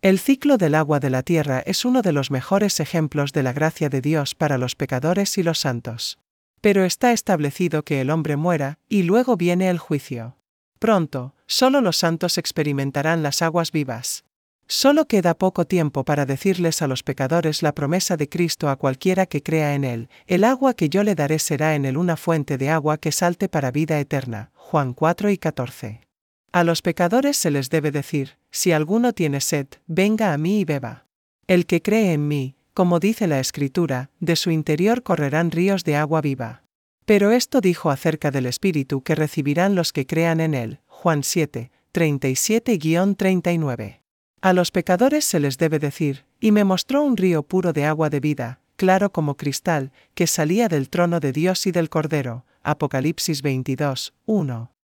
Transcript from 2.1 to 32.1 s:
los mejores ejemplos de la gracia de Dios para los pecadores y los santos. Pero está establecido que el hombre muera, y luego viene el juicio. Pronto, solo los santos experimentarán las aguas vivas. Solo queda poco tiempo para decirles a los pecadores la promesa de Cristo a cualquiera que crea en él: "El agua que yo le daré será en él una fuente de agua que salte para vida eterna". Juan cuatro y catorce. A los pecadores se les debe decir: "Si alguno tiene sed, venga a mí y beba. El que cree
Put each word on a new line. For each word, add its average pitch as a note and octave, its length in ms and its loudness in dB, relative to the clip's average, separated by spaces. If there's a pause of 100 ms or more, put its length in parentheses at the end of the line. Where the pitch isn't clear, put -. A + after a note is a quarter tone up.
los C#3+ 180 0
mejores G3 500 0
ejemplos D3 520 -2
de D3 100 0
la B2+ 100 0
gracia D3+ 360 -2
de C3+ 120 -2
Dios D3 340 -2
para D3 220 0
los B2 180 -2
pecadores D#3 640 -2
y F#3+ 40 0
los D#3+ 160 0
santos. A#2+ 600 -6 (420)
Pero G3 240 4
está A#3+ 280 2
establecido D#3+ 720 0
que C#3 180 -2
el C3 100 -2
hombre D3+ 260 0
muera, D3+ 420 -2 (100)
y G3+ 140 2
luego A3+ 340 2
viene F3 340 2
el F3 80 0
juicio. B2+ 580 -8 (420)
Pronto, E3 560 0 (120)
solo C4 340 2
los F#3 160 0
santos E3+ 420 0
experimentarán D3 840 -2
las C#3+ 200 -2
aguas E3 300 -2
vivas. C3 520 -6 (460)
Solo D4 360 4
queda F3 260 2
poco F3+ 340 0
tiempo D3+ 380 0
para C#3+ 220 0
decirles E3+ 560 0
a D3+ 40 0
los C3 160 -2
pecadores D3+ 600 -2
la D3+ 120 0
promesa E3 440 -2
de D3 100 -4
Cristo E3 400 -2
a C3+ 80 0
cualquiera F#3 480 0
que D3+ 180 -4
crea D#3 320 0
en C#3 80 -2
él: A#2+ 280 -6 (160)
"El F3+ 180 2
agua B3+ 300 2
que D#3+ 160 0
yo G3 140 2
le G#3 100 2
daré D3+ 240 0
será D#3 360 0
en C#3 120 0
él C3 100 -2
una E3+ 220 0
fuente D3+ 400 -2
de C3+ 100 -2
agua D#3 300 0
que D#3 120 -4
salte F3 380 0
para C3+ 220 -2
vida D3+ 280 0
eterna". B2 560 -6
Juan C#3 380 -2
cuatro F3 380 0
y G3 80 0
catorce. B2 640 -6 (500)
A F3 120 4
los E3 180 0
pecadores A3+ 560 0
se F3 120 0
les C#3 200 -2
debe D#3 200 0
decir: C#3 460 -4 (140)
"Si - 220 0
alguno A3 420 2
tiene C#3+ 260 -2
sed, C#3+ 280 -2 (180)
venga G3 480 2
a C#3+ 40 -2
mí F#3 220 0
y F#3+ 60 0
beba. C3+ 400 -6 (400)
El F3 180 4
que E3+ 160 2
cree G#3 320 2